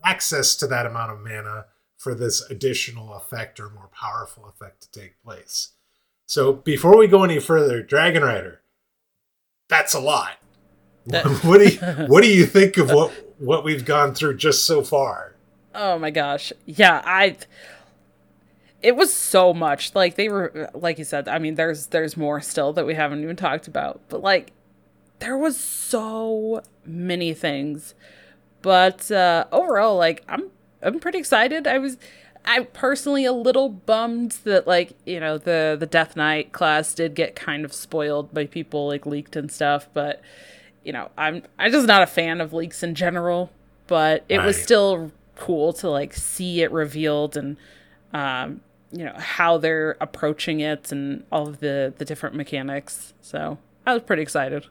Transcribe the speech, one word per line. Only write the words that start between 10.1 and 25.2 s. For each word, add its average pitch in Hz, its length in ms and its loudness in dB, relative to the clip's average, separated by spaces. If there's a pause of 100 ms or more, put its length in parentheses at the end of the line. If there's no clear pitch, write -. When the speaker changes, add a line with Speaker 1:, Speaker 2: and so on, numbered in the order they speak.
Speaker 2:
That 160 200 -2
Speaker 1:
<laughs> 139 180 0
What 180 140 10
do 202 100 12
you, 196 100 4
Speaker 2:
<laughs> 160 280 -4
Speaker 1:
what 151 160 10
do 226 100 8
you 180 140 8
think 196 300 6
of 143 160 4
what, 156 180 6 (280)
what 147 260 0
we've 151 200 -4
gone 147 300 2
through 143 220 -2
just - 280 2
so 151 200 2
far? 135 500 -2 (400)
Speaker 2:
Oh 190 240 0
my 156 140 -4
gosh. 143 400 -4 (120)
Yeah, 170 400 4
I, 190 320 2 (1500)
it 240 140 4
was 370 160 2
so 185 420 4
much. 156 400 -4
Like, 180 220 2
they 208 120 -2
were, 175 460 -6
like 165 240 -4
you 156 60 -12
said, 143 220 -6
I 147 120 -4
mean, 156 160 -4
there's, 156 320 -4
there's 160 320 -2
more 147 240 -2
still 147 320 -2
that 165 120 -2
we 160 80 -2
haven't 151 280 -2
even 165 120 -8
talked 170 320 -4
about, 143 340 -6 (100)
but, - 120 -8
like, 180 300 0 (680)